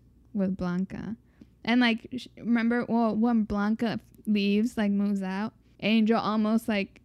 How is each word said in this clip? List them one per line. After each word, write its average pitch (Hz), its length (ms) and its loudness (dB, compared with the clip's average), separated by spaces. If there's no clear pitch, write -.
with 190 240 -2
Blanca. 185 580 -6
And, 240 160 2
like, 233 280 0
sh-, - 100 -12
remember, 233 520 0
well, 226 260 0
when 226 280 2
Blanca 208 560 -2
leaves, 208 520 2
like, 208 140 0
moves 202 300 -2
out, 190 320 -6
Angel 220 380 4
almost, 214 480 0
like, 202 380 -4